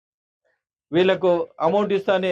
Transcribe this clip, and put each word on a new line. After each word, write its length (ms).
వీళ్ళకు 360
అమౌంట్ 320
ఇస్తాను, 320